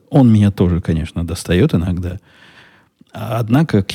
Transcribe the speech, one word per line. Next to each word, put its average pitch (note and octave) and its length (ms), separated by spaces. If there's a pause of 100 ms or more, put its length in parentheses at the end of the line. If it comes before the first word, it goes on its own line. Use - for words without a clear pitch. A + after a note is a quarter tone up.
Он B2+ 220
меня G#2 200
тоже, F2 300
конечно, E2 440
достает F2 480
иногда. F2+ 460 (920)
Однако A2 720
к - 120